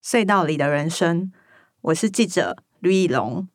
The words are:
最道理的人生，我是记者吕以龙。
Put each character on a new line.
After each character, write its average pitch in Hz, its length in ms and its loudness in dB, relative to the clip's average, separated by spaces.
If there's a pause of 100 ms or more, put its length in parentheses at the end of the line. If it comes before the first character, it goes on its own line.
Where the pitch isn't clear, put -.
(120)
最 226 140 2
道 190 180 2
理 151 140 -2
的 143 100 0
人 147 220 0
生， 175 420 0 (480)
我 160 140 0
是 208 160 -2
记 214 160 0
者 170 320 -2 (220)
吕 180 120 2
以 185 160 2
龙。 127 460 -2